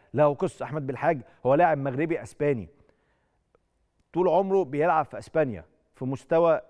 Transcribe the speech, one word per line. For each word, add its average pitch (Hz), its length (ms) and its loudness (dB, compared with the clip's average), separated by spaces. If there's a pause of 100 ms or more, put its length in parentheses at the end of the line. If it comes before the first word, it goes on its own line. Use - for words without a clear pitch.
(140)
له 147 200 2
قصه. 139 320 -6
احمد 139 220 -8
بالحاج 139 340 -2 (240)
هو 131 100 4
لاعب 160 220 4
مغربي 139 460 -4
اسباني، 120 460 -4 (1400)
طول 180 140 0
عمره 190 360 2
بيلعب 147 420 0
في 113 120 -14
اسبانيا 110 480 -2 (300)
في 131 100 -10
مستوى، 160 640 2